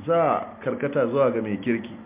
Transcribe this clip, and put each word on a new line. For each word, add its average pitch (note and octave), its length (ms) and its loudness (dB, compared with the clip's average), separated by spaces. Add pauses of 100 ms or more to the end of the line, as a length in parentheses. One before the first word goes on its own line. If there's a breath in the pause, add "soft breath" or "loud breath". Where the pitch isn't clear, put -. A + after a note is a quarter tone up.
za E3+ 160 2 (160)
a - 80 -4 (180)
karkata C3+ 440 0
zuwa C3 240 4
ga A#2 100 0
mai G#2+ 160 -2
kirki. A2+ 380 -2 (100)